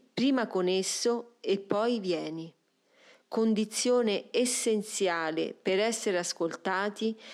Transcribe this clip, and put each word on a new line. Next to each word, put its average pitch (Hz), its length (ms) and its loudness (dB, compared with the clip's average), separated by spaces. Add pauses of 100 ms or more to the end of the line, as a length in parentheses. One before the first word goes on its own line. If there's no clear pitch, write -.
(140)
prima 254 340 2
con 185 200 0
esso 190 720 0
e - 180 0
poi 214 440 0
vieni. 165 520 -4 (760)
Condizione 220 1000 2
essenziale 190 1200 0
per 190 260 0
essere 220 380 0
ascoltati 196 1000 -2 (160)